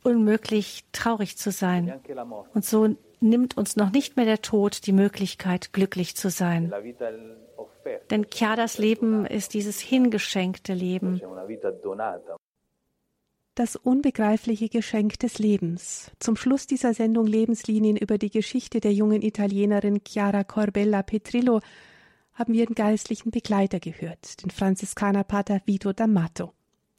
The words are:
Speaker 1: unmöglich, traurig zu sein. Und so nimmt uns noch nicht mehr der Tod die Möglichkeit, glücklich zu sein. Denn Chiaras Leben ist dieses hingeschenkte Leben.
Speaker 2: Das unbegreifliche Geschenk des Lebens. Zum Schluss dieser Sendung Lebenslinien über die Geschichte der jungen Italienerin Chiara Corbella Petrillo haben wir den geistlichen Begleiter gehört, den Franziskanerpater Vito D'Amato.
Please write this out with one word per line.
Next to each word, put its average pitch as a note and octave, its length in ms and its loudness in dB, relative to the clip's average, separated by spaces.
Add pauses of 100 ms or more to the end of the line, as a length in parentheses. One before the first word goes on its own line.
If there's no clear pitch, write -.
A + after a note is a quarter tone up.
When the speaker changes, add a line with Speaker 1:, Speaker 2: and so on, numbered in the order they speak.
Speaker 1:
unmöglich, A3 880 2
traurig G#3+ 460 -2
zu - 140 -4
sein. F3+ 500 -2 (520)
Und G#3 120 0
so A3 300 4 (240)
nimmt A#3+ 360 4
uns - 200 -2
noch G3+ 160 2
nicht C#4 240 -2
mehr B3 100 2
der A3 160 2
Tod G3+ 460 0
die G3 60 4
Möglichkeit, F#3+ 800 0
glücklich F#3+ 420 -2
zu G3 140 -2
sein. E3+ 440 0 (1400)
Denn G#3 200 0
Chiaras A3+ 500 -2
Leben A3 460 2
ist - 280 -6
dieses G#3 260 -6
hingeschenkte G#3 920 0
Leben. F3+ 480 -2 (2250)
Speaker 2:
Das A#3+ 200 -2
unbegreifliche A3+ 920 0
Geschenk G#3+ 500 0
des - 200 -4
Lebens. G3 800 -2
Zum A3 160 0
Schluss C4+ 320 0
dieser B3 260 0
Sendung A3+ 320 2
Lebenslinien G#3+ 720 2
über G#3 220 0
die G#3 100 -2
Geschichte A3+ 500 -2
der G#3 140 2
jungen G#3+ 300 4
Italienerin G3+ 840 0
Chiara G3+ 360 0
Corbella G3+ 580 0
Petrillo A#3 600 0 (720)
haben A#3 200 -2
wir A3+ 140 4
den A3+ 80 -4
geistlichen G#3+ 560 0
Begleiter G3 480 0
gehört, - 640 -12
den F#3 80 -4
Franziskanerpater G3 1120 0
Vito G3 240 0
D'Amato. F#3+ 600 0 (480)